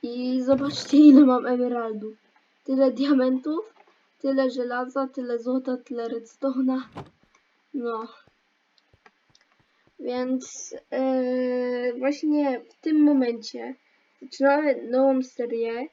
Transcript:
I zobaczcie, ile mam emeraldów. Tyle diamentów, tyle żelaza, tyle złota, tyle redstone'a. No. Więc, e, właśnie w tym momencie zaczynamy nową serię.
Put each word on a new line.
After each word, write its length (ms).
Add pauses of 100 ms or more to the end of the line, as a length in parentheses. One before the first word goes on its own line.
I 400
zobaczcie, 540
ile 280
mam 220
emeraldów. 680 (500)
Tyle 260
diamentów, 840 (440)
tyle 320
żelaza, 580
tyle 300
złota, 380
tyle 320
redstone'a. 720 (920)
No. 340 (1900)
Więc, 760 (160)
e, 1000
właśnie 680
w 140
tym 280
momencie 720 (480)
zaczynamy 600
nową 400
serię. 720